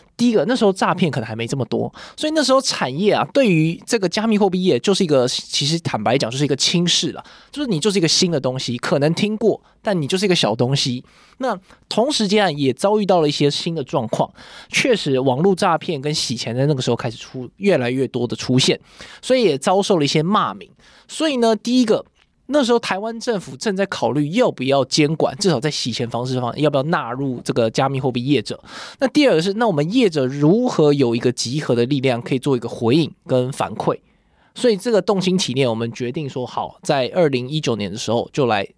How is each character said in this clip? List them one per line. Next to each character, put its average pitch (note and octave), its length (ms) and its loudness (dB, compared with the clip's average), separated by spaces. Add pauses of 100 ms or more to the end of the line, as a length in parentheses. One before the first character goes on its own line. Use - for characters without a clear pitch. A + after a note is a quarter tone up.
(160)
第 A#3+ 120 2
一 A3+ 60 4
个， D3+ 120 4
那 A#3+ 80 0
时 A#3 100 2
候 G3 80 6
诈 F#3+ 200 0
骗 F3 180 0
可 B2+ 100 -4
能 A2 60 -6
还 A2+ 80 -10
没 A2+ 120 -6
这 C#3 100 -6
么 B2+ 100 -2
多， A#2 260 -4 (240)
所 D4+ 120 -4
以 D#4 60 -4
那 D#4 80 2
时 B3 100 0
候 C4 80 4
产 C#3 360 -4
业 F#3+ 160 2
啊， A#2+ 200 2
对 C4+ 180 4
于 D#3+ 360 2
这 A#3 120 0
个 F#3+ 100 0
加 G#3+ 180 -2
密 A3 100 2
货 G3+ 140 2
币 F3+ 120 -2
业 D#3+ 180 2
就 G#3 120 0
是 F#3+ 120 0
一 - 20 2
个， C3 220 4
其 - 360 -4
实 D#3+ 140 0
坦 A2 240 -4
白 A2+ 160 2
讲 A#2 120 -2
就 C3 60 -8
是 D3 80 0
一 C3+ 40 2
个 C#3 80 -2
轻 F3 300 0
视 D#3+ 260 0
啦， - 120 -16 (260)
就 C#4+ 120 -8
是 C4+ 60 -2
你 E3+ 100 -2
就 G#3 120 0
是 G3 80 0
一 - 20 2
个 D#3+ 80 4
新 F3 220 2
的 D3+ 100 -2
东 B2+ 180 -2
西， A#2+ 180 -6
可 D3+ 220 -2
能 D3+ 160 2
听 G#3+ 220 -2
过， G#3 240 0 (200)
但 G3 200 -2
你 C#3 60 -2
就 F#3 120 -2
是 F#3 60 0
一 G3+ 40 2
个 F3+ 60 2
小 A2 200 0
东 B2 200 0
西。 C3 300 -4 (340)
那 A#3 200 -4 (300)
同 B3 240 0
时 A3 140 0
间 G#3 180 2
啊， F3+ 60 2
也 C#3+ 220 0
遭 G#3+ 280 2
遇 G3 60 -2
到 F3+ 140 4
了 D3+ 80 4
一 - 20 0
些 C#3+ 200 2
新 E3 240 -4
的 D3+ 80 -4
状 B2+ 260 -4
况， - 220 -2 (380)
确 - 260 2
实 C3+ 240 0
网 C3 200 2
络 F#3+ 160 4
诈 E3+ 240 2
骗 D3 220 -6
跟 D3 120 -4
洗 C3+ 240 -4
钱 A2+ 180 -6
在 C3 120 2
那 D3+ 80 2
个 B2+ 80 -4
时 B2 80 0
候 A#2 60 2
开 A#2+ 140 -6
始 - 60 -10
出， - 400 -14
越 F#3+ 220 2
来 B2 120 -2
越 C3 180 0
多 A#2+ 180 -2
的 B2 100 -6
出 B2+ 220 0
现， D3 200 2 (440)
所 B3+ 140 2
以 B3 80 4
也 C#3+ 140 2
遭 F#3+ 220 2
受 F#3+ 180 2
了 D3 60 2
一 C#3 40 2
些 D#3 140 2
骂 F3 300 0
名。 G2 160 -16 (400)
所 D#4+ 200 -2
以 C4+ 100 -2
呢， A3+ 180 4
第 B3 240 2
一 B3 40 4
个， G#3+ 200 2 (420)
那 C#4+ 160 2
时 A3+ 80 0
候 A#3 80 4
台 G3 200 -4
湾 A3+ 200 -8
政 G#3+ 220 -4
府 C3+ 160 -12
正 G#3 180 -4
在 F#3+ 120 0
考 A#2+ 260 -2
虑 D3 200 0
要 A3 180 2
不 C3 140 -6
要 C3+ 200 2
监 D3+ 320 0
管， C#3 220 -2
至 G3 120 2
少 C3+ 80 2
在 C#3 100 -2
洗 C#3 220 -4
钱 A#2 180 -4
方 A#2+ 160 -4
式 B2+ 100 -4
上 B2 260 -4
要 D3 100 2
不 D3 60 0
要 C3 80 2
纳 D3+ 260 -2
入 C3 320 -6
这 C#3+ 100 -4
个 A2+ 160 2
加 C3+ 200 0
密 C#3 100 -4
货 C3 140 -2
币 B2 120 -4
业 C3+ 160 2
者。 - 220 -8 (380)
那 B3+ 80 2
第 D4 180 4
二 G#3 80 6
个 D#3+ 80 4
是， G3 120 -2
那 A#3 120 0
我 G3+ 60 2
们 D#3 200 0
业 B3 160 4
者 D3+ 180 0
如 D3+ 420 4
何 D3 240 4
有 A#2+ 240 2
一 - 20 -2
个 B2 140 2
集 C#3 280 -6
合 C#3 140 0
的 A#2 120 2
力 C#3 140 0
量 A#2+ 220 0
可 C#3+ 140 -2
以 - 20 0
做 C3+ 180 0
一 A2+ 40 -4
个 A2+ 80 -8
回 A#2 260 0
应 D#3+ 180 2 (140)
跟 B2+ 240 0
反 G#2+ 240 -6
馈？ - 240 -4 (560)
所 B3 160 2
以 G#3 60 2
这 A#3 160 -4
个 F#3+ 100 4
动 G3 180 0
心 F#3 160 2
起 - 180 -2
念， C3 140 2
我 A2+ 60 0
们 A#2 180 -4
决 B2 200 -6
定 D3+ 160 -8
说 B2 180 -6
好， - 360 -8
在 C3 320 0
二 E3+ 140 4
零 B2+ 200 -4
一 D3+ 120 -4
九 B2+ 140 -2
年 G2+ 160 -4
的 G#2 60 -8
时 A2 140 -6
候 A#2 220 0
就 C#3 140 0
来 G#2 200 0 (120)